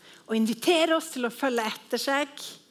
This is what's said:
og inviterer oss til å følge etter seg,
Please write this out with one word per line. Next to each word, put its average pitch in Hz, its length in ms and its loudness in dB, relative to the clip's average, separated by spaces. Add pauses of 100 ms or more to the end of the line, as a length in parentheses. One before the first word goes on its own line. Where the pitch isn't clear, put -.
(260)
og 220 80 -4
inviterer 320 640 4
oss 320 160 -4
til 240 160 -2
å - 20 -2
følge 233 380 -2
etter - 340 -6
seg, 285 300 0 (380)